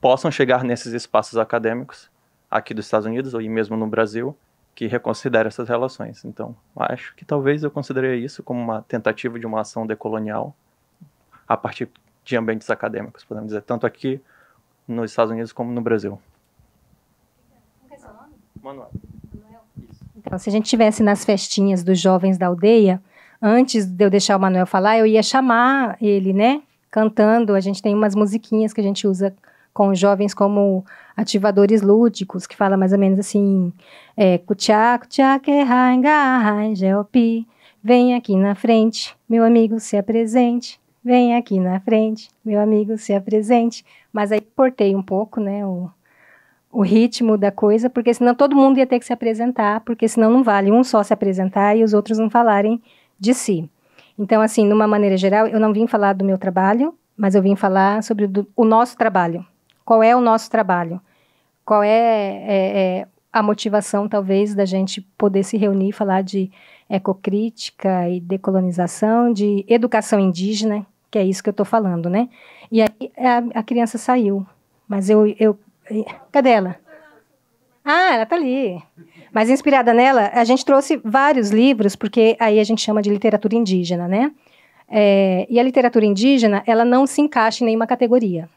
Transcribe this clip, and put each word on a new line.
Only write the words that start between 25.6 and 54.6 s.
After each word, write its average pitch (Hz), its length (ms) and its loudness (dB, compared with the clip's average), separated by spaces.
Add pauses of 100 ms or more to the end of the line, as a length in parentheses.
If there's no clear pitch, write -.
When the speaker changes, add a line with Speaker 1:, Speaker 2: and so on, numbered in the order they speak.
Speaker 2:
ele, 196 320 0
né, 240 300 2 (280)
cantando. 220 640 2
A 196 60 2
gente 190 220 -6
tem 208 120 -2
umas 208 200 0
musiquinhas 214 580 -2
que - 80 -6
a 202 40 -2
gente 196 220 -4
usa 190 280 -2 (360)
com 202 180 0
os 196 100 0
jovens 202 340 0
como 202 500 0 (320)
ativadores 202 680 2
lúdicos, 208 640 0
que - 100 -20
fala 196 180 0
mais 190 200 2
ou 202 40 2
menos 190 200 2
assim, 196 520 0 (460)
é, 185 220 2
"Cutia, 220 600 0
cutia, 269 420 2
que 285 220 0
rainga, 254 760 2
raingeopi, 208 1080 0 (360)
vem 247 320 2
aqui 233 200 -4
na 196 200 2
frente, 220 600 0 (140)
meu 226 160 2
amigo, 226 340 2
se - 180 -6
apresente, 233 840 -2 (240)
vem 247 320 2
aqui 214 240 -2
na 185 200 -2
frente, 220 500 -2 (120)
meu 208 180 -2
amigo, 214 360 0
se 214 160 -6
apresente." 214 720 0 (260)
Mas 208 220 -4
aí 214 80 0
cortei 214 560 0
um 190 60 -4
pouco, 202 360 -6
né, 202 280 -6
o, 180 240 -8 (840)
o 240 80 -2
ritmo 220 560 2
da 202 140 0
coisa, 220 400 0
porque 240 240 -2
senão 240 200 2
todo 277 220 2
mundo 269 220 4
ia 262 80 2
ter 254 120 -2
que 233 60 -6
se - 80 -8
apresentar, 226 680 -2
porque 226 280 -4
senão 220 220 2
não 254 120 4
vale 202 280 2
um 233 120 6
só 233 200 2
se 214 100 -2
apresentar 196 640 0
e 226 80 4
os 214 80 0
outros 214 240 0
não 220 140 0
falarem 220 500 2 (380)
de 220 160 2
si. 170 340 -4 (500)
Então, 208 220 2
assim, 220 260 2